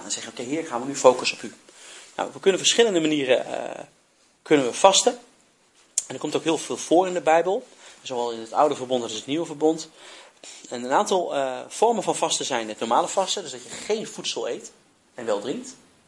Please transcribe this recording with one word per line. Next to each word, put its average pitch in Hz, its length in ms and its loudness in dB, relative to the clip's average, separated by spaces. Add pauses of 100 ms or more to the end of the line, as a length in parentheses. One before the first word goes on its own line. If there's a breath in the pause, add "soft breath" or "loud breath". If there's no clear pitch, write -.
En - 60 -14
zeg, 113 180 -8
oké, 123 140 -10
Heer, 156 240 -4
gaan 123 140 -4
we 131 60 -6
nu 139 100 -6
focussen - 400 4
op - 60 -14
u. 110 120 -12 (640 loud breath)
Nou, - 160 -4
we 139 80 -16
kunnen 185 200 4
verschillende 196 400 4
manieren, 143 460 2
eh, - 380 -8 (580)
kunnen 139 240 4
we 117 60 -2
vasten. 196 460 6 (880)
En 127 80 -12
er 131 60 -10
komt 151 160 -4
ook 143 80 -2
heel 156 140 0
veel - 180 -8
voor 175 300 2
in 180 80 -4
de 175 60 -2
Bijbel. 170 460 2 (360 loud breath)
Zowel 120 300 -4
in 113 80 -10
het 110 120 -12
oude 139 220 4
verbond 127 280 -2
als 113 100 -6
het 110 140 -10
nieuwe 156 200 -2
verbond. 156 420 0 (800 loud breath)
En 123 160 -8
een 127 80 -2
aantal, 185 420 0
eh, 131 340 -4
vormen 220 340 2
van 151 140 -2
vasten 151 280 -2
zijn 113 240 -2
het 107 100 -10
normale 127 300 2
vasten, 190 340 -2
dus 147 100 -12
dat 123 100 -14
je - 60 -20
geen 208 380 -4
voedsel 117 420 -6
eet 160 220 -8 (440)
en 120 100 -12
wel 104 160 0
drinkt. 139 340 -8 (340)